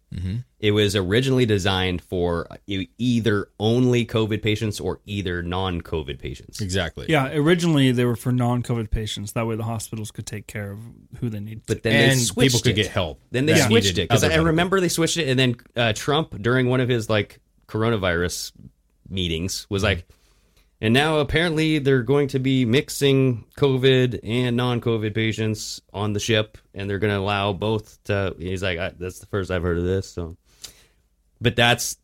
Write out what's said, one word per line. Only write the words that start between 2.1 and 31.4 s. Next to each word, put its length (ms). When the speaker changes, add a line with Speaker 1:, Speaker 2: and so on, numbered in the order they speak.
Speaker 2:
e-, 180
either 500
only 460
covid 380
patients 360
or 280
either 340
non-covid 800
patients. 420
Speaker 1:
Exactly. 480
Speaker 3:
Yeah, 240
originally 580
they 140
were 100
for 160
non-covid 600
patients. 400
That 160
way 80
the 80
hospitals 480
could 160
take 180
care 240
of 80
who 120
they 80
need 260
to. 80
Speaker 2:
But 80
then 120
they 180
Speaker 1:
And 80
Speaker 2:
switched 320
Speaker 1:
people 100
could 180
Speaker 2:
it. 40
Speaker 1:
get 80
help 300
Speaker 2:
Then 160
they 60
Speaker 1:
that 160
Speaker 2:
switched 180
Speaker 1:
needed 160
Speaker 2:
it. 60
'Cause 140
Speaker 1:
other 40
Speaker 2:
I 80
Speaker 1:
medical 100
Speaker 2:
remember 360
they 80
switched 280
it, 120
and 100
then, 160
uh, 180
Trump, 460
during 300
one 100
of 100
his, 200
like, 300
coronavirus 840
meetings, 600
was 100
Speaker 1:
Mm-hmm. 140
Speaker 2:
like, 100
"And 140
now 280
apparently 580
they're 240
going 240
to 120
be 260
mixing 800
covid 640
and 340
non-covid 600
patients 640
on 220
the 60
ship, 400
and 120
they're 120
gonna 180
allow 360
both 500
to," 340
he's 240
like, 160
"I, 180
that's 220
the 80
first 240
I've 140
heard 160
of 60
this." 260
So, 260